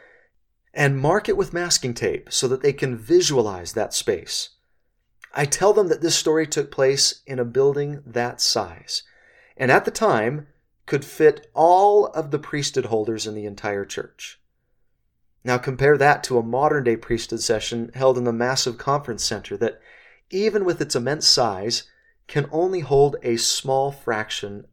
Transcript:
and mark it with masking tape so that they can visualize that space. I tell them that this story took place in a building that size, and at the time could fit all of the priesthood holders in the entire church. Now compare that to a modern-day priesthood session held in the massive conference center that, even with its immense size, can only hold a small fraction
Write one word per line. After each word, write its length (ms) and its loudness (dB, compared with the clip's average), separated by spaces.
and 260 0
mark 300 2
it 80 0
with 160 -2
masking 400 -2
tape 400 -4
so 140 0
that 140 -2
they 120 2
can 240 -4
visualize 760 0
that 200 -4
space. 560 -4
I 120 -2
tell 260 2
them 160 4
that 140 0
this 140 0
story 320 2
took 240 -4
place 540 2
in 140 -6
a 60 0
building 600 0
that 360 -4
size, 640 -4
and 160 2
at 140 4
the 60 -4
time 560 0
could 200 -4
fit 480 2
all 540 6
of 240 -6
the 80 -2
priesthood 460 -4
holders 400 -2
in 100 -8
the 100 -10
entire 400 -6
church. 540 -14
Now 140 0
compare 400 2
that 280 4
to 120 0
a 60 2
modern-day 540 0
priesthood 440 -6
session 520 -2
held 240 2
in 80 -2
the 80 0
massive 440 -2
conference 460 -4
center 340 -6
that, 220 -2
even 360 0
with 160 0
its 140 -4
immense 320 -2
size, 560 0
can 240 -2
only 280 0
hold 420 4
a 160 0
small 540 -2
fraction 800 -6